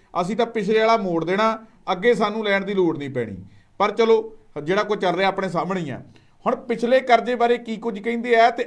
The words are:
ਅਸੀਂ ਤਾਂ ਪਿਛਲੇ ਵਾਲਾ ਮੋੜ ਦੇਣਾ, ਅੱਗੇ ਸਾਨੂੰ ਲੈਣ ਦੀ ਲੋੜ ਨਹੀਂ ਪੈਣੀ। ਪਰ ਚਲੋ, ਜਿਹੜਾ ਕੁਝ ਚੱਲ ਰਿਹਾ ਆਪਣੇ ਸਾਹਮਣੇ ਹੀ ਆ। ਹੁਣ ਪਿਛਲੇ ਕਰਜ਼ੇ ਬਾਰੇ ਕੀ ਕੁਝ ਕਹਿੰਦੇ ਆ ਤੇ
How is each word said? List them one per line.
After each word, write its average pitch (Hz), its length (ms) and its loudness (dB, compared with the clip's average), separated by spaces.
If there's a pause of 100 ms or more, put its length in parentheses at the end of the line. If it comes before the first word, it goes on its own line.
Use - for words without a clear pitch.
(200)
ਅਸੀਂ 180 160 -2
ਤਾਂ 233 100 2
ਪਿਛਲੇ 220 340 0
ਵਾਲਾ 226 160 4
ਮੋੜ 175 280 -2
ਦੇਣਾ, 214 420 0 (260)
ਅੱਗੇ 202 220 4
ਸਾਨੂੰ 214 300 -2
ਲੈਣ 196 200 0
ਦੀ 202 100 -4
ਲੋੜ 180 240 0
ਨਹੀਂ 139 120 -8
ਪੈਣੀ। 113 260 -6 (420)
ਪਰ 208 120 0
ਚਲੋ, 220 460 2 (260)
ਜਿਹੜਾ 185 200 0
ਕੁਝ 208 180 -4
ਚੱਲ 180 140 0
ਰਿਹਾ 190 140 2
ਆਪਣੇ 190 200 -4
ਸਾਹਮਣੇ 175 320 -4
ਹੀ 151 100 -8
ਆ। 110 120 -12 (440)
ਹੁਣ 247 100 0
ਪਿਛਲੇ 240 440 0
ਕਰਜ਼ੇ 247 340 2
ਬਾਰੇ 233 240 2
ਕੀ 226 180 -8
ਕੁਝ 220 220 -6
ਕਹਿੰਦੇ 233 380 0
ਆ 233 140 6
ਤੇ 240 160 -6